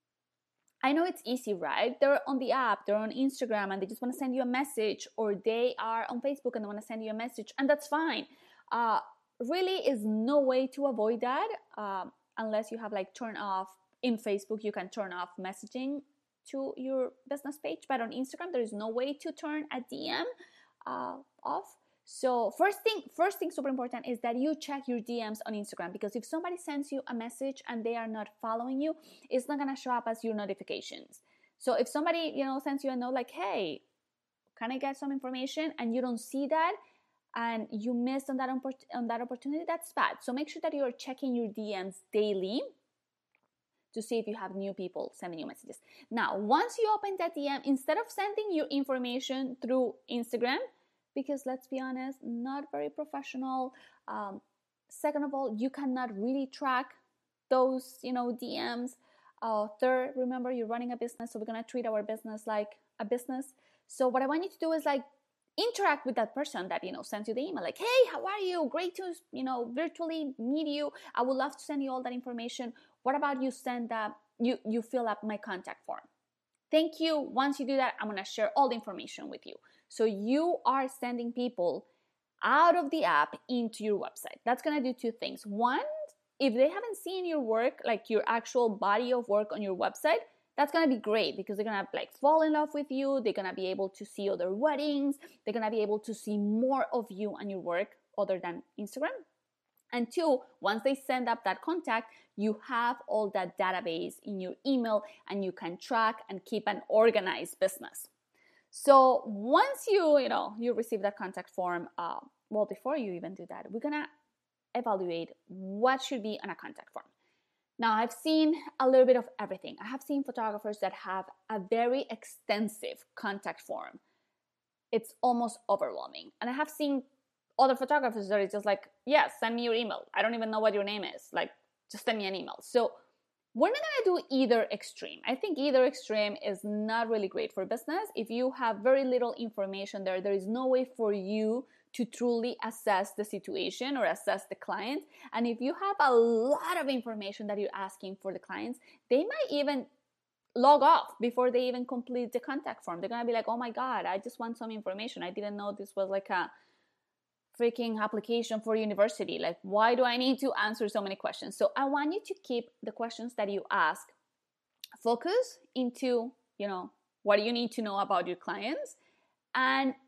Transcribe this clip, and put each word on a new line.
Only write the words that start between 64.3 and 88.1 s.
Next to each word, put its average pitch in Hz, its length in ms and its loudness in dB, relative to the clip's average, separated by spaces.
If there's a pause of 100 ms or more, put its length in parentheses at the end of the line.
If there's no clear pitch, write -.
you 392 80 -4
to - 80 -18
do 320 140 0
is, 311 140 0
like, 285 180 0 (520)
interact 392 520 2
with 240 80 -2
that 220 180 0
person 233 360 -4
that, 170 140 -2
you 185 80 -6
know, - 120 -10
sends 214 240 -8
you 220 80 -2
the 254 60 -2
email. 302 200 -4
Like, - 160 -4
"Hey, 480 220 2 (120)
how 294 140 -6
are 403 140 -2
you? 359 280 0
Great 349 280 -2
to, 370 180 -6 (180)
you 254 120 -6
know, 247 280 -2
virtually 320 680 -4
meet 277 260 0
you. 285 260 -2 (220)
I - 80 0
would 254 160 2
love - 200 -2
to - 60 -18
send 285 200 -4
you 269 80 -4
all 254 100 -4
that 254 100 -6
information. 240 640 -8 (300)
What 262 100 2
about 285 260 0
you 262 120 0
send 247 400 -6
up, 220 280 -4 (200)
you, 233 260 4
you 226 160 0
fill 233 260 -2
up 208 160 -2
my 214 140 -2
contact - 480 -8
form? - 220 -10 (640)
Thank 320 280 4
you. 320 200 2
Once 269 400 0
you 254 80 -2
do 269 100 2
that, 254 220 2
I'm 214 80 -2
gonna 202 180 -4
share 214 300 0
all 277 120 6
the 240 60 2
information - 560 -10
with - 160 -14
you." - 140 -16 (300)
So - 160 0
you 247 600 2
are 262 220 4
sending 240 440 -4
people 220 540 0 (560)
out 311 340 8
of 320 140 0
the 311 140 0
app 151 320 4 (120)
into 233 360 -2
your 208 160 2
website. - 440 -10
That's 254 200 0
gonna 302 180 0
do 254 100 0
two 247 200 -4
things. - 340 -8
One, 233 400 0 (540)
if 254 160 4
they 262 120 8
haven't 403 300 -2
seen 359 300 -4
your 311 140 0
work, 233 440 0
like, 220 240 0
your 214 160 4